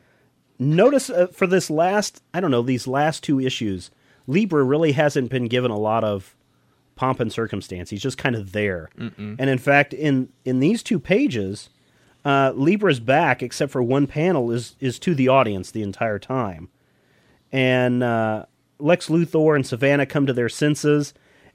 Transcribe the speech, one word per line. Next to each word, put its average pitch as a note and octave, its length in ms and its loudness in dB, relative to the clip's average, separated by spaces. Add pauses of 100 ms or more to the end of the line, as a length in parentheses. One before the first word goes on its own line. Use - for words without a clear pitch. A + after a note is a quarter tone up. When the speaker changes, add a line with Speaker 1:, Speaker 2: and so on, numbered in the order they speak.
(580)
Speaker 1:
Notice, F#3 520 2
uh, F3+ 180 2
for F#3 200 -2
this F3+ 220 0
last, F#3 520 0 (120)
I E3+ 60 -4
don't F3+ 120 0
know, A#2+ 100 2
these B2+ 260 -2
last C#3+ 360 -2
two C#3 160 0
issues, G#2+ 520 -4 (360)
Libra E3 360 2
really D3 300 2
hasn't C#3 360 0
been B2 180 -2
given B2 240 0
a G#2 60 -4
lot A2 260 0
of G2+ 320 -4 (600)
pomp C3 240 -2
and A2 140 -2
circumstance. F#2+ 560 -8
He's G#2+ 120 -10
just C3 160 -6
kind B2+ 180 -2
of G2 160 -8
there. F#2 460 -2
Speaker 2:
Mm-mm. G#2 420 -10
Speaker 1:
And C3+ 100 0
in C3 80 2
fact, C#3+ 360 2
in, C3 360 -2 (160)
in B2+ 140 0
these G3 240 2
two F#3 160 -2
pages, C3 720 -2 (540)
uh, C#3 320 2
Libra's E3 440 2
back, C3+ 440 2
except C#3 280 -4
for C3 120 -2
one C3+ 240 2
panel, D3+ 440 0
is, A#2 280 -6
is B2+ 200 -4
to F3 160 0
the C3 120 2
audience A2+ 440 2
the A2 100 -6
entire G2+ 380 -4
time. G2 500 -6 (840)
And, B2+ 500 2
uh, A2 440 0 (340)
Lex E3 300 0
Luthor D#3 460 2
and C3+ 100 0
Savannah C#3 400 0
come C#3+ 200 -2
to C3+ 80 0
their A#2 160 0
senses, D3 640 0 (420)